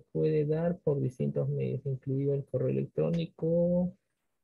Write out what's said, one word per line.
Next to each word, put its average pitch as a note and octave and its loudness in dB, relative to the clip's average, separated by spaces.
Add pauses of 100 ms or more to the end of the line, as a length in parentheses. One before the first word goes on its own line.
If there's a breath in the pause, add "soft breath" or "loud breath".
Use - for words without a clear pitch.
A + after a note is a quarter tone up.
(120)
puede D#3 2
dar E3+ 0
por C#3+ 0
distintos C#3+ -2
medios, C3 -2
incluido C3+ -2
el C#3 -2
correo C3 -2
electrónico, E3 0 (520)